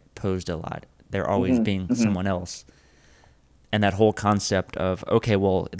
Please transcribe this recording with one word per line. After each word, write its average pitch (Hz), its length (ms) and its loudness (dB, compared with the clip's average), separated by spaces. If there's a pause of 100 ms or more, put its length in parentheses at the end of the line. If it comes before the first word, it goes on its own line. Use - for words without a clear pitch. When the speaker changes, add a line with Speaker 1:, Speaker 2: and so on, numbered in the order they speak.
(160)
Speaker 1:
posed 92 320 -4
a 85 80 -4
lot. - 280 -10 (260)
They're 98 200 -2
always - 240 2
Speaker 2:
Mm-hmm, 117 80 2
Speaker 1:
being 95 220 0
Speaker 2:
mm-hmm. 123 100 -2
Speaker 1:
someone 92 320 2
else. 92 380 -4 (1040)
And 107 140 0
that 98 100 2
whole 107 180 4
concept 101 640 0
of, 92 300 -4
okay, 113 300 2
well, 95 320 2 (120)